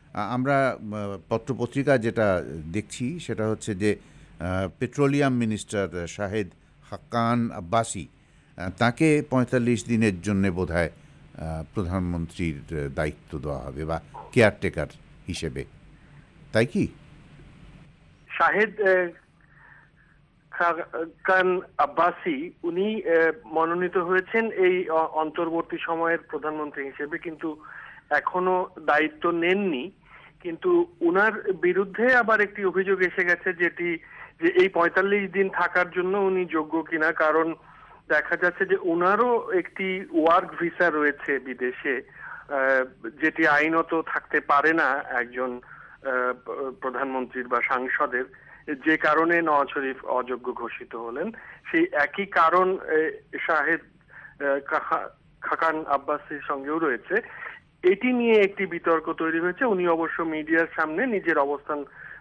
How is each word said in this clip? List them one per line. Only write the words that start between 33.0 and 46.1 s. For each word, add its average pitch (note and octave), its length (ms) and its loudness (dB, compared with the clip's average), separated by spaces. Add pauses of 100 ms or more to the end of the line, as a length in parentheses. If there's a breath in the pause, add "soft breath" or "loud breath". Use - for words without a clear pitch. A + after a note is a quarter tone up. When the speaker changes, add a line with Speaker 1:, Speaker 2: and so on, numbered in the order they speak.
Speaker 2:
এসে F3+ 220 0
গেছে, F3 280 0
যেটি, E3+ 460 -2 (420 loud breath)
যে E3 80 4
এই F3 200 4
পঁয়তাল্লিশ F#3+ 640 2
দিন F#3+ 180 2
থাকার F3 420 0
জন্য F#3 280 0
উনি F#3 260 2
যোগ্য D#3+ 380 -2
কিনা, D#3 300 0
কারণ E3 420 2 (540 soft breath)
দেখা D#3 280 0
যাচ্ছে F3 300 0
যে F#3+ 100 2
উনারও F#3+ 760 2
একটি F#3 600 -2
ওয়ার্ক E3 480 4
ভিসা E3+ 300 2
রয়েছে D3 480 0
বিদেশে, B2+ 640 -4 (460 loud breath)
আহ, C3+ 640 0
যেটি D#3 360 0
আইনত D#3+ 600 2
থাকতে - 340 -2
পারে D3 320 4
না C#3+ 360 0
একজন, B2 520 -4 (420 loud breath)
আহ, B2+ 680 -4